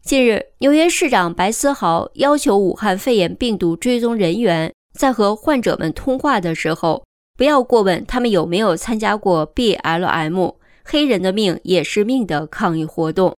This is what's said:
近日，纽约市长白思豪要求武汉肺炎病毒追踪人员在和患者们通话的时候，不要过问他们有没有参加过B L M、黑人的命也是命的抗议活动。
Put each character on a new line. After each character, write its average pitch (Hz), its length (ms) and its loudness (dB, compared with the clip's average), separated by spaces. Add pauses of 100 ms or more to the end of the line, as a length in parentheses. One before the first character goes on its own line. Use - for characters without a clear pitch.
近 254 240 2
日， 220 200 0 (120)
纽 277 140 2
约 320 160 4
市 339 200 0
长 180 240 0
白 190 200 -2
思 277 180 0
豪 170 440 -2
要 294 220 2
求 294 220 2
武 196 160 2
汉 196 240 -2
肺 247 160 -2
炎 175 180 2
病 226 240 -4
毒 170 200 0
追 240 240 -2
踪 233 160 -2
人 190 240 0
员 165 320 0 (220)
在 262 180 0
和 214 240 2
患 277 260 0
者 180 160 0
们 160 140 -4
通 262 260 -4
话 262 220 0
的 170 160 -4
时 160 180 -2
候， 160 300 -2 (320)
不 254 80 2
要 262 180 4
过 240 200 4
问 185 220 0
他 247 140 -4
们 240 100 0
有 180 160 2
没 170 140 -2
有 196 180 2
参 220 220 -4
加 208 180 -2
过 170 300 0
B 208 280 0
L 165 320 -2
M、 165 500 -2 (260)
黑 302 220 0
人 214 180 0
的 190 80 0
命 190 320 -2
也 170 220 0
是 - 180 -2
命 240 240 0
的 151 220 -4
抗 170 280 -2
议 160 80 -2
活 160 280 -4
动。 185 260 0